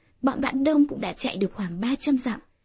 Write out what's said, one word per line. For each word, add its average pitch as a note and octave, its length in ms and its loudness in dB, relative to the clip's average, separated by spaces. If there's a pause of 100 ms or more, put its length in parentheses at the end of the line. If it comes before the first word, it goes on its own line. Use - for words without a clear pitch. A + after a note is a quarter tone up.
(220)
bọn C4 180 0
Vạn C4+ 240 0
Đông D4 220 6
cũng A#3+ 140 -6
đã G3+ 120 -4
chạy - 240 -4
được F#3+ 160 0
khoảng F3 280 -6
ba A#3+ 140 0
trăm C#4 240 0
dặm. A#3+ 220 -4 (240)